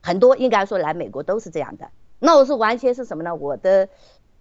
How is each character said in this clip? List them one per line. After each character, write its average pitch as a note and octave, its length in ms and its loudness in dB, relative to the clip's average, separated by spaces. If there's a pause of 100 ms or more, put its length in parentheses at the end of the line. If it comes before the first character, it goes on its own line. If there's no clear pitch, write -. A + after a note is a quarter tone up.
很 F3+ 180 -4
多 B3+ 180 6
应 B3+ 120 0
该 G3+ 160 0
说 G3+ 120 -4
来 D#3+ 160 -2
美 D#3+ 160 -10
国 C3 140 -10
都 G3 160 -4
是 G#3 100 -12
这 D#3+ 100 -8
样 C#3+ 180 -10
的。 - 120 -18 (300)
那 D#4+ 180 4
我 C4+ 80 8
是 C#4 80 -2
完 A3+ 240 0
全 B3 180 0
是 B3+ 100 -8
什 E3 120 -10
么 E3 60 -8
呢？ E3+ 120 -6
我 C#3+ 220 -6
的 F#3+ 320 2 (520)